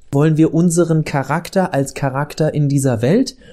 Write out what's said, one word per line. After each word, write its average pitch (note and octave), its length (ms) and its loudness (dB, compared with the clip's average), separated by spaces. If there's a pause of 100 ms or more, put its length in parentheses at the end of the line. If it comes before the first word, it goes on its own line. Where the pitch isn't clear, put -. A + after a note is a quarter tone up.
(120)
Wollen D3+ 240 2
wir D#3+ 180 2
unseren E3 500 2
Charakter D#3+ 680 -2
als C#3 200 -2
Charakter C#3+ 600 -2
in D3 140 0
dieser C3+ 340 0
Welt F3+ 340 2 (160)